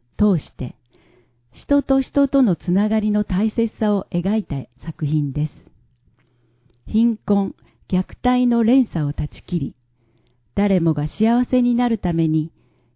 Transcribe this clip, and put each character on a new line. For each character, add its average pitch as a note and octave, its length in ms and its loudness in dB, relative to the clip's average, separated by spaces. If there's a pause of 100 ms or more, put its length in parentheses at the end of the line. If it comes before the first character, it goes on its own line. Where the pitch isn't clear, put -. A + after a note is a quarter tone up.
(180)
通 G#3 200 2
し - 140 -12
て、 - 220 -10 (800)
人 - 300 -2
と C4+ 180 0
人 C#4 260 0
と C4+ 160 2
の G3+ 140 2
つ - 160 -4
な G3+ 160 0
が A3 100 0
り G#3+ 140 -2
の G#3 100 0
大 G#3 280 -2
切 A3+ 260 -2
さ G#3 180 0
を - 160 -4
描 F#3 260 -2
い G#3+ 60 -2
た - 140 -8 (280)
作 D#3 220 -6
品 D3 260 -2
で D3 140 -2
す。 - 60 -8 (1300)
貧 A3+ 320 0
困、 G3 380 -2 (340)
虐 - 320 -2
待 B3 280 2
の A#3 160 2
連 B3 220 4
鎖 D3+ 180 -4
を C#3+ 80 -2
断 D3 160 -6
ち - 140 -20
切 F3 180 -4
り、 - 140 -8 (840)
誰 G3 240 2
も E3 140 2
が D3 120 -4
幸 A#3 380 0
せ B3+ 180 0
に A#3+ 140 0
な B3 120 0
る A3 80 -2
た F3+ 160 -4
め E3 140 0
に、 D#3 240 -2 (460)